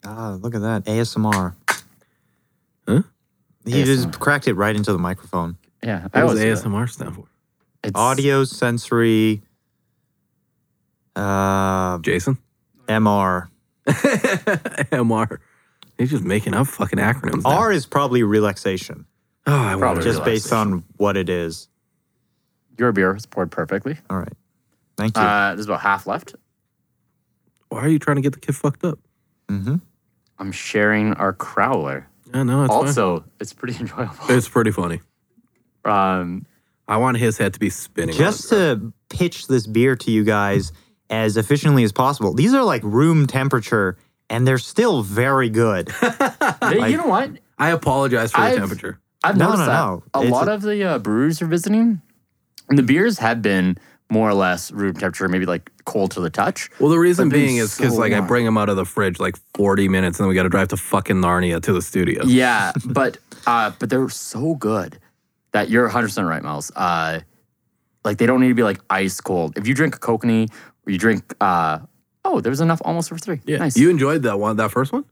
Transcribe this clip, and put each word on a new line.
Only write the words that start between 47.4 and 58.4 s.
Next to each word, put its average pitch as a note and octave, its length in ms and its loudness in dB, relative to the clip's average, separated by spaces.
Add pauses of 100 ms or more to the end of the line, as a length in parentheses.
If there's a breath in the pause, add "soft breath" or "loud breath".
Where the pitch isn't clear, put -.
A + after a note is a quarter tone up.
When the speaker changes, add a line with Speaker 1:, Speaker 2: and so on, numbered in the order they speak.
Speaker 2:
I D3+ 120 2
apologize C3 640 0
for - 80 2
Speaker 3:
I've, B3 140 2
Speaker 2:
the B3 60 0
temperature. F#3 400 -8 (240)
Speaker 3:
I've G3 120 2
Speaker 1:
No, F3+ 100 4
Speaker 3:
noticed G#3 140 2
Speaker 1:
no, D3 60 2
Speaker 3:
that B2+ 80 2 (120)
Speaker 1:
no. F2+ 160 -6 (120)
Speaker 3:
a C3+ 80 0
Speaker 1:
It's B2 100 2
Speaker 3:
lot D3 160 2
Speaker 1:
a G#3 40 0
Speaker 3:
of G#3 100 -4
the, G#3 220 -2
uh, D#3+ 140 0
breweries A#2 440 0
are E3+ 40 -2
visiting, G3+ 560 2 (680)
and C#3 100 6
the C3+ 40 6
beers F3+ 360 2
have A#2 220 0
been F#2 380 2 (320 soft breath)
more A2 180 2
or G#2 60 2
less F2+ 360 0
room G2 240 -2
temperature, F#2+ 340 -4
maybe, F#2 180 0
like, E2+ 240 -6 (160)
cold F#2+ 260 -2
to F#2 80 -8
the E2+ 100 -4
touch. B2 380 -4 (100)
Speaker 2:
Well, C#3+ 120 4
the E3 80 4
reason F3 300 4
Speaker 3:
But C#3 80 2
they've C#3 100 4
Speaker 2:
being B2+ 100 2
Speaker 3:
been A2+ 80 2
Speaker 2:
is G#2 120 -4
'cause, B2 180 2
Speaker 3:
so A2+ 60 2
Speaker 2:
like, A#2 120 2
I G#2+ 80 2
Speaker 3:
warm. F#2 80 -2
Speaker 2:
bring A#2+ 180 2